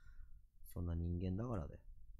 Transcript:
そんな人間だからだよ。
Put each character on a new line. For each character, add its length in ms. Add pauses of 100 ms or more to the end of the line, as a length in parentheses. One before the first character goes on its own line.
(640)
そ 180
ん 40
な 80
人 240
間 160
だ 140
か 80
ら 100
だ 60
よ。 80 (400)